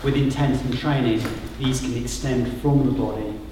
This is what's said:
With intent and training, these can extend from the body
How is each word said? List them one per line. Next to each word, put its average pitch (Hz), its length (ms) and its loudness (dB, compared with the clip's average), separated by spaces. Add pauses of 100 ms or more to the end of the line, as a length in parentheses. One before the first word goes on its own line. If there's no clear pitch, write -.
With 139 120 2
intent 135 480 2
and 127 140 -2
training, 120 460 2 (360)
these 131 220 0
can 127 140 -2
extend 120 640 -2
from 139 240 4
the 123 60 4
body 107 480 -2 (120)